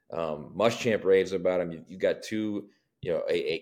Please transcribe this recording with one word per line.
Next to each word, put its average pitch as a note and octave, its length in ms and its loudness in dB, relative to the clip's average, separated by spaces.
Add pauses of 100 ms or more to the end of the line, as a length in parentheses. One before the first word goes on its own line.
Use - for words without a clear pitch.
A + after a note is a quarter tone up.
(140)
Um, D#2 420 -4
Muschamp A2 480 0
raves F#2+ 300 6
about F2+ 280 0
him. E2+ 100 -4
You, D#2+ 160 -12
you F#2 100 -14
got F#2 240 0
two, G#2+ 460 -4 (340)
you F2 100 -4
know, D#2+ 160 0
a, E2 260 0
a E2 80 -4